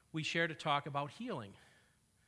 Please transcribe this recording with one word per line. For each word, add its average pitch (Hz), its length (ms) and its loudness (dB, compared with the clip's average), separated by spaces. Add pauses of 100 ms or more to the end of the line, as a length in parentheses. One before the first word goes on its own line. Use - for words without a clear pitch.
(120)
we 160 100 -2
shared 165 300 2
a - 20 -6
talk 143 320 2
about 143 260 -2
healing. 139 420 -6 (720)